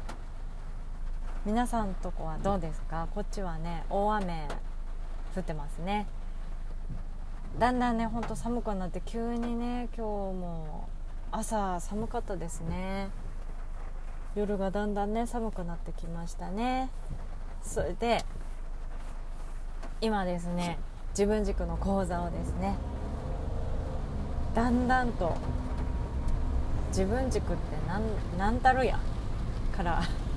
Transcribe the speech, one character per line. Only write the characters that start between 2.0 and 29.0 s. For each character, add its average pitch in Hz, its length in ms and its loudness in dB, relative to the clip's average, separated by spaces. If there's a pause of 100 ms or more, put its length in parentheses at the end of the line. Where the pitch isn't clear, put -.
こ - 160 -2
は 156 100 -2
ど 190 200 4
う 185 40 2
で 165 140 -2
す - 80 -4
か？ 165 320 -2
こ 208 80 0
っ - 100 0
ち 208 80 -2
は 175 160 -2
ね、 165 320 -2
大 202 280 2
雨 170 300 0 (880)
降 185 60 0
っ - 20 -2
て 170 120 -2
ま 143 160 -4
す - 80 -4
ね。 202 280 0 (1500)
だ 247 140 6
ん 247 60 2
だ 240 140 4
ん 226 40 2
ね、 226 80 2
ほ 226 160 0
ん 220 40 0
と 220 120 -2
寒 240 240 0
く 202 140 0
な 185 140 -2
っ - 20 -2
て、 185 160 -2
急 233 300 -2
に 233 200 0
ね、 240 400 -2
今 - 0 -
日 226 60 -2
も 180 840 -2 (440)
朝 202 500 0
寒 214 280 -2
か 240 100 -2
っ 233 60 -2
た 196 120 -2
で 165 140 -4
す - 100 -4
ね。 190 480 -2 (1300)
夜 208 220 2
が 190 140 2
だ 208 160 0
ん 208 80 0
だ 180 100 2
ん 208 80 0
ね、 233 140 2
寒 226 260 0
く 185 100 -4
な 170 120 -2
っ - 40 -4
て - 140 -4
き - 140 -4
ま 170 200 -4
し - 80 -6
た 175 160 -4
ね。 254 380 0 (720)
そ - 200 0
れ 175 100 0
で、 226 320 2 (1800)
今 214 240 2
で 180 140 2
す 170 100 -2
ね、 175 300 0 (320)
自 202 160 4
分 214 180 4
軸 196 220 2
の 170 100 0
講 196 280 2
座 175 180 0
を 175 80 0
で 170 140 -2
す - 120 0
ね、 196 200 2 (1800)
だ 233 140 4
ん 247 200 4
だ 254 160 6
ん 240 80 2
と、 165 240 2 (1500)
自 190 160 4
分 247 260 2
軸 - 220 2
っ 175 40 2
て 160 320 0
な 185 100 2
ん、 208 40 2 (360)
な 196 120 4
ん 240 100 4
た 262 120 8
る 254 140 6
や - 120 4 (800)